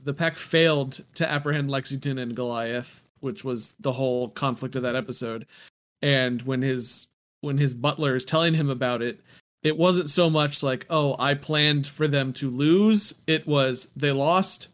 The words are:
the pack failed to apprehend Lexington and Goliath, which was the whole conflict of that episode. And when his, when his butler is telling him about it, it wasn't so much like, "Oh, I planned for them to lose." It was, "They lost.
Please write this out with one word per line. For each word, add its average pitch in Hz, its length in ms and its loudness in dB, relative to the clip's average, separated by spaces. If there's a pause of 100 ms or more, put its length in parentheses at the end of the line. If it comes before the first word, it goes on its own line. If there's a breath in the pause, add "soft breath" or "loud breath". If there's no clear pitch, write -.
the 139 100 -4
pack 165 240 -2
failed 151 640 2 (140)
to 165 140 -2
apprehend 143 440 -2
Lexington 135 460 -4
and 120 180 -6
Goliath, 120 680 -6 (140)
which 127 260 -8
was 123 360 -4
the 135 120 -2
whole 123 360 0
conflict 131 480 -4
of 123 80 -4
that 123 120 -2
episode. 113 500 -6 (560 loud breath)
And 127 400 2
when 131 200 -2
his, 131 440 -2 (340)
when 143 180 -4
his 131 180 2
butler 143 400 0
is 127 80 -2
telling 165 300 2
him 156 140 2
about 123 320 -2
it, 117 200 -4 (420 soft breath)
it 156 140 0
wasn't 175 340 4
so 175 180 4
much 151 360 0
like, 131 260 -2
"Oh, 147 300 2
I 139 140 2
planned 147 520 2
for 151 220 -2
them 135 260 0
to 135 160 -4
lose." 185 800 4
It 160 180 0
was, 135 480 0
"They 143 160 0
lost. 160 640 2